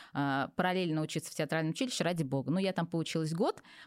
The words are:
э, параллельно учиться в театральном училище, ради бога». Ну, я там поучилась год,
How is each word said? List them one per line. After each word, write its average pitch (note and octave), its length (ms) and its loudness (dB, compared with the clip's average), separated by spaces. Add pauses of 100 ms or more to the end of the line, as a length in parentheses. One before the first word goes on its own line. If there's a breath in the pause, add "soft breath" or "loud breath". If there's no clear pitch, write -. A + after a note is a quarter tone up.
(140 loud breath)
э, C#3 420 0
параллельно F3+ 460 2
учиться D#3 300 -4
в - 20 -14
театральном D#3+ 380 0
училище, B3+ 320 0
ради E3+ 180 0
бога». C3+ 300 0
Ну, F3+ 80 4
я F#3+ 120 2
там F3 140 0
поучилась D#3+ 480 -2
год, A#3+ 280 0 (240 loud breath)